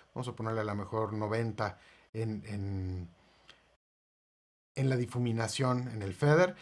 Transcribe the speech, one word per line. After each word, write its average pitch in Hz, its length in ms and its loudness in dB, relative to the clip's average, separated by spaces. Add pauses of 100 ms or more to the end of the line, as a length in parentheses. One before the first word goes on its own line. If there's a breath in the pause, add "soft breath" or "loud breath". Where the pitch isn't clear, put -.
(140)
Vamos 123 160 -6
a 117 60 -8
ponerle 110 260 -2
a - 20 -2
lo 104 120 -2
mejor 104 360 -2
noventa 107 680 -2 (360 soft breath)
en, 110 340 -4
en, 95 640 -4 (1600 soft breath)
en 135 160 2
la 131 60 4
difuminación, 123 920 0
en 110 120 -6
el 98 120 -4
feather, 160 480 6